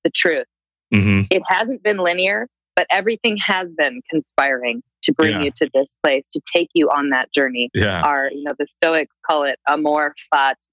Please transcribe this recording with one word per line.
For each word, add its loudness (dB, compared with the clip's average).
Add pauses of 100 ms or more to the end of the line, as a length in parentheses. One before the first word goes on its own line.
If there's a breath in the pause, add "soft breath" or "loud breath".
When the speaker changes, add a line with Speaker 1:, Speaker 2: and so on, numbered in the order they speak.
Speaker 1:
the 2
truth. -2 (460)
Speaker 2:
Mm-hmm. 4 (100)
Speaker 1:
It 2
hasn't -2
been 0
linear, 0 (280)
but 0
everything 0
has -2 (100)
been 0
conspiring -2 (220)
to 2
bring 2
Speaker 2:
Yeah. -2
Speaker 1:
you -2
to 0
this 0
place, 0
to -6 (120)
take 2
you 4
on 0
that -2
journey. -2
Speaker 2:
Yeah. 0
Speaker 1:
Our, 0
you -10
know, -6
the -4 (160)
Stoics 0 (120)
call 2
it -2
amor 0 (200)
fati, 4 (180)